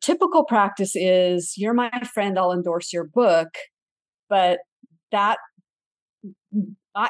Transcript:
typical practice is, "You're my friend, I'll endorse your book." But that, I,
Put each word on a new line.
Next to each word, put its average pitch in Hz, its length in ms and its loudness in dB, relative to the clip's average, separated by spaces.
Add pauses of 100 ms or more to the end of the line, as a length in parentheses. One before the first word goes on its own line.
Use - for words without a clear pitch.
typical 339 420 2
practice 202 500 0
is, 180 600 2
"You're 208 160 -2
my 240 160 2 (240)
friend, 202 240 -2
I'll 185 140 2
endorse 175 420 -4
your 170 120 -4
book." 165 420 2 (840)
But 180 300 2 (520)
that, 208 260 0 (1600)
I, 220 140 -2